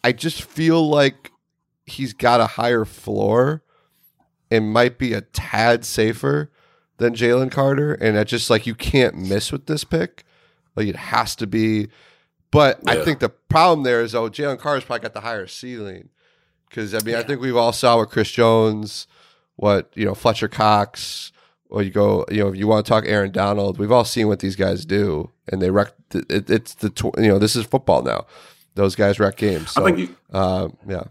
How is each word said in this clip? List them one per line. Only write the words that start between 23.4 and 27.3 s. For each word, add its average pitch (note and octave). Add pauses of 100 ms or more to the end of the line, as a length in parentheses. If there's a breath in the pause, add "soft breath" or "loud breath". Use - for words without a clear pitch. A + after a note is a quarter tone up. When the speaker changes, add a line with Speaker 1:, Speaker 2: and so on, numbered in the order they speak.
Speaker 1:
we've G2+
all A#2+
seen A2+
what G2+
these F#2+
guys F#2+
do. F#2 (180)
And F#2+
they F#2
wreck, G2+ (220)
it, F#2+
it's -
the, -
tw-, -
you A2
know, G2